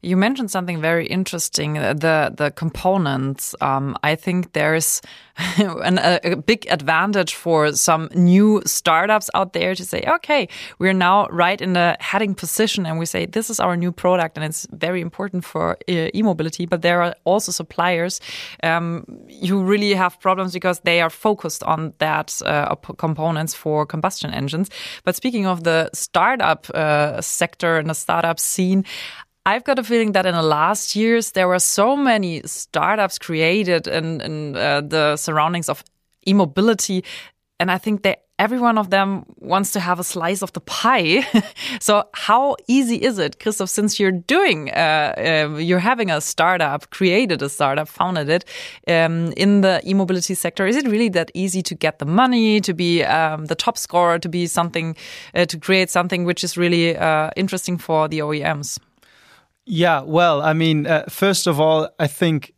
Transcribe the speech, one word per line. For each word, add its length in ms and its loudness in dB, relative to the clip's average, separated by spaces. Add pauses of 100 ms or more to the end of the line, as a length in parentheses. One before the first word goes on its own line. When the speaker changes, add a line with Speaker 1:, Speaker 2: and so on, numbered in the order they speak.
Speaker 1:
You 160 0
mentioned 340 0
something 300 -4
very 260 0
interesting, 680 -4
uh, 180 0
the, 420 2
the 160 -2
components. 1080 -2
Um, 440 -2
I 100 2
think 380 -4
there 240 0
is 240 -2 (340)
<laughs> 240 -6
an, 400 0
a, 240 2
a 140 0
big 340 -2
advantage 640 0
for 380 2
some 420 0
new 500 6
startups 720 2
out 200 -2
there 200 0
to 100 -10
say, 220 -6
"Okay, 420 0 (300)
we're 160 2
now 380 4
right 280 2
in 120 -2
the 260 2
heading 380 -2
position," 500 -2
and 140 -4
we 60 -4
say, 200 -4
"This 240 -4
is 80 -6
our 180 2
new 140 -2
product," 480 0
and 60 -6
it's 260 -8
very 300 -4
important 440 -6
for, 320 -2 (120)
uh, 260 0
e-mobility. 520 0
But 160 -2
there 200 2
are 220 -2
also 260 0
suppliers, 680 -2 (420)
um, 420 -2 (440)
who 160 2
really 300 2
have 260 0
problems 320 0
because 320 -2
they 160 4
are 100 0
focused 540 -4
on 340 -2
that, 460 -2
uh, 260 0
op-, 280 -8
components 560 -2
for 300 -2
combustion 460 -4
engines. 400 -4 (340)
But 120 0
speaking 300 -2
of 180 -2
the 280 2
startup, 800 0
uh, 500 0
sector 580 -2
and 120 -2
the 40 -4
startup 440 -2
scene, 460 0 (640)
I've 140 0
got 160 0
a 60 -4
feeling 280 2
that 140 4
in 80 0
the 80 0
last 540 2
years, 340 2
there 160 2
were 140 2
so 340 2
many 520 0
startups 680 -2
created 720 0
in, 340 -4
in, 360 -8
uh, 240 0
the 360 0
surroundings 520 -2
of 160 -6 (420)
e-mobility. 800 2 (560)
And 100 0
I 80 0
think 240 -2
that 220 -2 (160)
every 180 0
one 180 2
of 140 -2
them 320 0 (160)
wants 360 -2
to 40 -2
have 220 0
a 20 -6
slice 400 -4
of 100 -8
the 80 -10
pie. 720 2
<laughs> 480 0
So 220 4 (100)
how 440 2 (100)
easy 300 2
is 240 0
it, 180 -2
Christoph, 320 -4
since 300 0
you're 260 2
doing, 440 2
uh, 460 2
uh, 420 0
you're 200 0
having 320 0
a 100 0
startup, 680 0
created 500 2
a 80 -4
startup, 380 0
founded 420 -2
it, 160 0 (440)
um, 480 2
in 240 4
the 260 4
e-mobility 480 0
sector? 320 -2
Is 80 2
it 140 0
really 220 2
that 240 -2
easy 280 -2
to 140 -6
get 240 -2
the 60 -4
money, 560 4
to 120 -2
be, 300 2
um, 420 0
the 80 -2
top 240 -2
scorer, 400 2
to 100 -6
be 200 -2
something, 480 -2 (400)
uh, 80 4
to 120 -8
create 320 2
something 380 0
which 160 -2
is 140 -4
really, 400 2
uh, 400 2
interesting 420 -2
for 300 0
the 140 -4
O 100 -4
E 100 -4
Ms? 380 -4 (880)
Speaker 2:
Yeah, 340 2
well, 400 4
I 100 2
mean, 340 2
uh, 220 0
first 400 0
of 100 2
all, 300 4 (100)
I 80 2
think 520 0